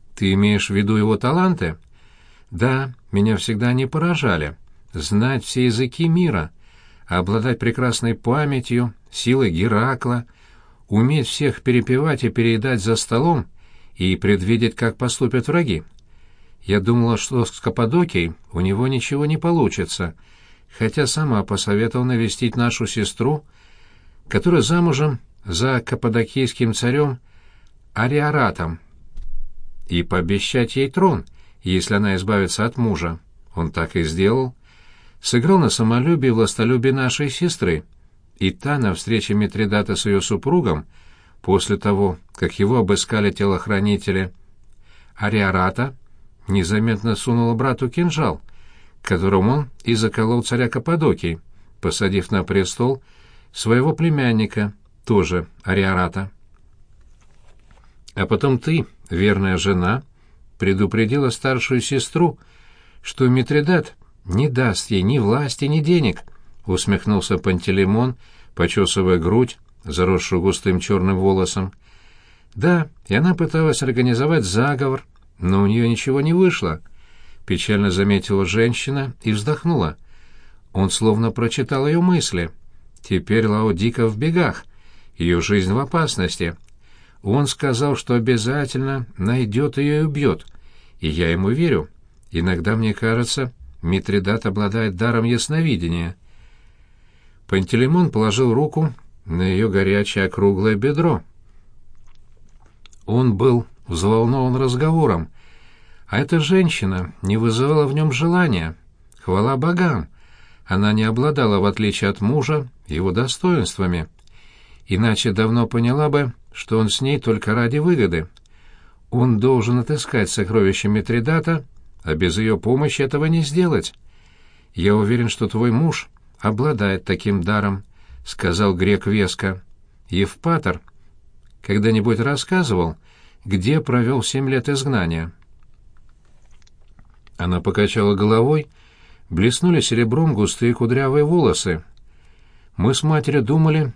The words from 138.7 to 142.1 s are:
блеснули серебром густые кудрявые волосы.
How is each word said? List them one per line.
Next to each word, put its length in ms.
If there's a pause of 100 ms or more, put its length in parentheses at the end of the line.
блеснули 500
серебром 540
густые 400
кудрявые 500
волосы. 580 (920)